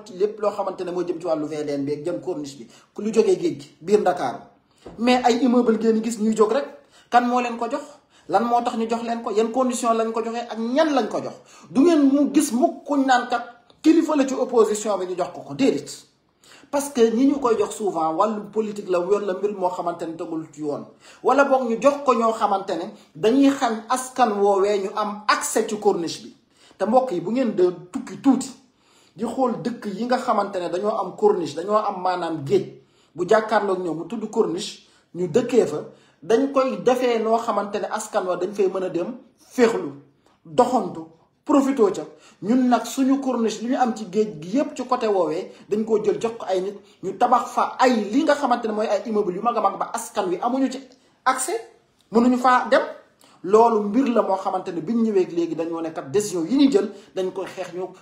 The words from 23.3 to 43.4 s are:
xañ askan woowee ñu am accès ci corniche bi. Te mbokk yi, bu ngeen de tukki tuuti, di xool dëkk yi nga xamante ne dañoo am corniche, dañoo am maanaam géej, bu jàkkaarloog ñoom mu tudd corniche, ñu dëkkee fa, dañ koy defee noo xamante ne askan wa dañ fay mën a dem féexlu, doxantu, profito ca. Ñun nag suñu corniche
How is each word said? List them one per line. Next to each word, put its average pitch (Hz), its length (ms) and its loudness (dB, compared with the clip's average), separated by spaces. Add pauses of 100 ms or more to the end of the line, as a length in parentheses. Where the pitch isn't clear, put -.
xañ 226 400 -2
askan 240 500 0
woowee 202 440 4
ñu 202 120 -4
am 208 320 -6
accès - 400 0
ci 208 120 -6
corniche 170 440 0
bi. - 120 -20 (420)
Te 190 100 -4
mbokk 254 240 2
yi, 175 100 -4
bu 180 100 -6
ngeen 233 240 0
de 180 140 4 (220)
tukki - 300 -10
tuuti, - 280 2 (640)
di 190 80 -10
xool 233 380 -2
dëkk - 320 -8
yi 220 120 -6
nga 247 120 0
xamante 202 420 0
ne 175 100 -4
dañoo 190 280 -2
am 185 180 -6
corniche, 185 400 2
dañoo 196 200 -2
am 196 260 -2
maanaam 170 420 -2
géej, 165 380 -2 (320)
bu 180 160 -6
jàkkaarloog 202 540 2
ñoom 160 140 -4
mu 170 100 -8
tudd 220 240 -8
corniche, 180 560 -4 (260)
ñu 180 140 -4
dëkkee 233 400 2
fa, - 100 -6 (460)
dañ 262 280 2
koy 254 300 0
defee 247 380 2
noo 220 180 2
xamante 208 440 -4
ne 190 100 -6
askan 208 340 -4
wa 180 100 -2
dañ 185 180 -4
fay 202 140 2
mën 185 160 -4
a 185 60 -4
dem 175 240 -4 (240)
féexlu, 190 540 0 (520)
doxantu, 185 580 0 (440)
profito 254 460 4
ca. 156 120 -6 (380)
Ñun 247 280 2
nag 240 160 2
suñu 269 360 0
corniche 233 400 -2